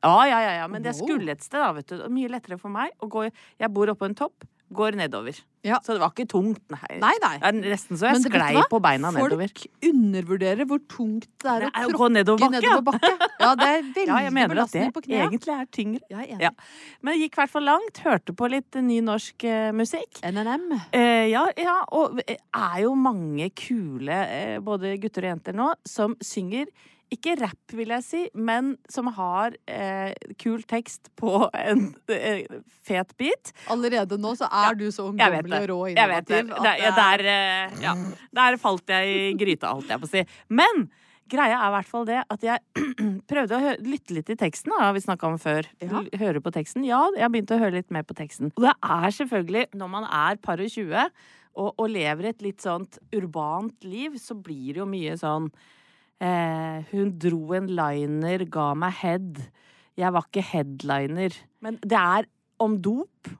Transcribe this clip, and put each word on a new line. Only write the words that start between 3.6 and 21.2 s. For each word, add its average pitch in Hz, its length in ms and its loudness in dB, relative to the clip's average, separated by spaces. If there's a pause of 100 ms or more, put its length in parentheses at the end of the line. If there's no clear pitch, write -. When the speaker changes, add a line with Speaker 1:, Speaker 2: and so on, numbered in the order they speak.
Speaker 1:
bor 208 160 4
oppe 196 80 -6
på 196 80 -2
en 208 80 -6
topp, - 320 -6 (220)
går 208 260 0
nedover. 131 400 -6 (260)
Speaker 2:
Ja. 220 220 0
Speaker 1:
Så 226 80 -2
det 190 80 0
var 165 80 2
ikke 247 180 -4
tungt, 202 320 0 (100)
nei. - 280 -12
Speaker 2:
Nei, 226 140 4 (100)
nei. 156 160 2
Speaker 1:
Det 165 80 -2
er 202 80 4
nesten 196 440 -2
så 196 100 2
jeg 247 100 6
Speaker 2:
Men 254 60 4
det, 254 80 2
vet - 20 -2
du 185 80 6
Speaker 1:
sklei 147 140 2
Speaker 2:
hva? 294 100 8
Speaker 1:
på 226 160 2
beina 151 320 4
nedover. 160 320 2
Speaker 2:
Folk - 220 -10 (160)
undervurderer 196 800 2
hvor 277 140 0 (100)
tungt 220 380 -4 (100)
det 262 140 -2
er 233 100 2
Speaker 1:
Det 269 80 0
Speaker 2:
å - 0 -
Speaker 1:
er 240 160 -4
å - 0 -
gå 285 80 0
Speaker 2:
tråkke 240 200 6
Speaker 1:
nedover 214 280 6
bakke. 254 200 4
Speaker 2:
nedover 392 200 6
bakke. 339 480 4 (100)
Ja, 247 160 8
det 277 140 4
er 311 200 2
Speaker 1:
<laughs> 311 100 -4
Speaker 2:
veldig 381 80 0
Speaker 1:
Ja, 240 100 4
jeg 254 160 0
mener 262 120 4
at 165 100 0
Speaker 2:
belastning 165 340 0
Speaker 1:
det 240 60 -8
Speaker 2:
på 320 100 -8
kneet. 220 160 0
Speaker 1:
egentlig 226 340 -2
er 262 140 -8
tyngre. 214 400 -4
Speaker 2:
Jeg 196 80 -12
er 247 160 -10
enig. 190 80 -6
Speaker 1:
Ja. 170 100 2 (460)
Men 285 160 -4
jeg 320 80 2
gikk 311 160 -2
i 302 40 2
hvert 285 120 0
fall 294 160 0
langt, 381 340 2
hørte 202 320 0
på 240 140 0
litt 262 320 -4
ny 240 200 2
norsk, 220 440 -4
eh, 220 260 0
musikk. 233 520 -4
Speaker 2:
N 190 180 -4
N 220 60 -2
M. 294 180 -2 (220)
Speaker 1:
Eh, 233 420 4